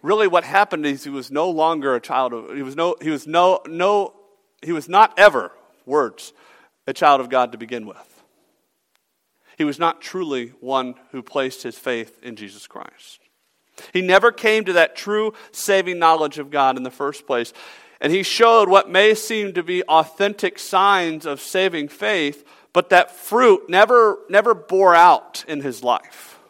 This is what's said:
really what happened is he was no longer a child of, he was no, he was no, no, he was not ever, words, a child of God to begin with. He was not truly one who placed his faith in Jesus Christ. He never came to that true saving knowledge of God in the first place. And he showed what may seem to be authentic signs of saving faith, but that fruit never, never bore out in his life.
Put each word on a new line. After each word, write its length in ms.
really 260
what 160
happened 420
is 200
he 40
was 220
no 180
longer 460
a 60
child 320
of, 200
he 80
was 140
no, 240
he 100
was 160
no, 420
no, 460
he 120
was 160
not 280
ever, 340
words, 480
a 60
child 280
of 80
God 220
to 60
begin 280
with. 380
He 60
was 160
not 220
truly 480
one 360
who 100
placed 420
his 140
faith 460
in 120
Jesus 320
Christ. 520
He 100
never 300
came 340
to 80
that 220
true 380
saving 480
knowledge 380
of 140
God 260
in 60
the 80
first 360
place. 240
And 140
he 100
showed 460
what 200
may 260
seem 380
to 100
be 200
authentic 760
signs 680
of 160
saving 480
faith, 560
but 180
that 220
fruit 560
never, 520
never 240
bore 420
out 520
in 140
his 220
life. 560